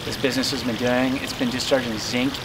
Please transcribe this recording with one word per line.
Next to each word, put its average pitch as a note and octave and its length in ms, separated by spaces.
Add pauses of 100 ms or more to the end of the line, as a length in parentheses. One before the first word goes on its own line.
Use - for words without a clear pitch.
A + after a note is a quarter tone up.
this C#3+ 120
business B2+ 360
has B2+ 100
been A#2 140
doing, B2 400
it's C#3 160
been B2+ 180
discharging A#2+ 480
zinc B2 340 (120)